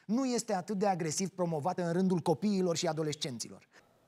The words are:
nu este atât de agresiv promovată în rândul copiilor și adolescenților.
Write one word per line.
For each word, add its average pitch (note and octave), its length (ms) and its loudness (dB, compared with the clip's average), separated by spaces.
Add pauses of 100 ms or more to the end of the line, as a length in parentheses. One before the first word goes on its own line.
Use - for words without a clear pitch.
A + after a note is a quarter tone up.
nu B3+ 200 0
este A#3 300 0
atât G#3 200 -4
de G3+ 120 2
agresiv F3 420 0
promovată E3+ 560 -2
în E3 80 0
rândul F#3 260 4
copiilor F3+ 560 2
și F3 120 -2
adolescenților. D3 800 -4 (400)